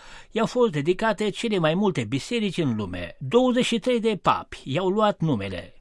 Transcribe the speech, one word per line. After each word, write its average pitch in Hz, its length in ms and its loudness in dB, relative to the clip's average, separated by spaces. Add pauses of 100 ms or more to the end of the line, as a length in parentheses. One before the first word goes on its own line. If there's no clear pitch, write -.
(320)
i-au 220 140 0
fost 240 260 2
dedicate 190 580 0
cele 214 280 -2
mai 160 160 4
multe 180 300 0
biserici 180 540 -2
în 139 180 0
lume. 90 440 -8
Douăzeci 240 460 2
și 233 140 -2
trei 247 200 0
de 214 220 0
papi - 420 -2
i-au 180 260 -2
luat 208 300 2
numele. 98 600 -4